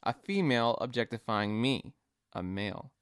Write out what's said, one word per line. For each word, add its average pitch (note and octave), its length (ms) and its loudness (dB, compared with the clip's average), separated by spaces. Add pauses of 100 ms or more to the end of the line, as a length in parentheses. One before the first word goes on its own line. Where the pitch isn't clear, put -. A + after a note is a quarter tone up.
A A#2 120 -2
female C3 680 2
objectifying A2+ 800 -2
me, C3 320 -2 (400)
a - 80 -6
male. G2 500 -6 (100)